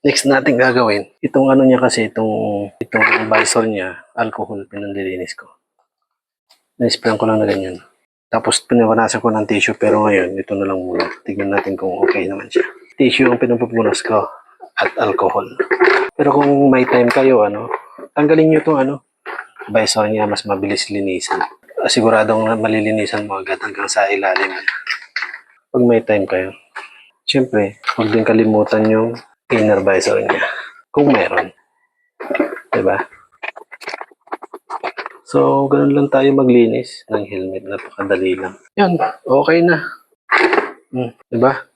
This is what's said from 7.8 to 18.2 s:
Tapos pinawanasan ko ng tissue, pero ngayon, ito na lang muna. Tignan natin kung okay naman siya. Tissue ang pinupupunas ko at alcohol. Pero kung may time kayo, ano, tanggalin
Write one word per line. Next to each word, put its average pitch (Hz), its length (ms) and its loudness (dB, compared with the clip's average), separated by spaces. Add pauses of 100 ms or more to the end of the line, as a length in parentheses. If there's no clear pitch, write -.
Tapos - 320 -2
pinawanasan 113 640 2
ko 113 80 2
ng 107 160 -2
tissue, 104 240 0
pero 107 320 2
ngayon, 95 320 0
ito 95 160 -8
na 98 160 -2
lang 95 80 -4
muna. 90 320 -4 (160)
Tignan 101 240 -4
natin 98 240 -2
kung 92 320 -4
okay 95 240 -2
naman 92 160 -10
siya. - 160 -2 (320)
Tissue 131 320 2
ang 123 160 2
pinupupunas 117 640 0
ko 107 240 0 (480)
at - 240 -2
alcohol. 95 480 -2 (640)
Pero 143 160 0
kung 143 400 4
may 127 160 4
time 123 240 2
kayo, 131 320 4
ano, 104 240 -2 (480)
tanggalin 160 400 4